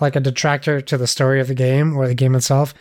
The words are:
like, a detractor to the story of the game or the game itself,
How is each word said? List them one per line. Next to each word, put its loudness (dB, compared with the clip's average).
like, 0
a 0
detractor -2
to -4
the -2
story 0
of -2
the -4
game 2
or 0
the 0
game 2
itself, 0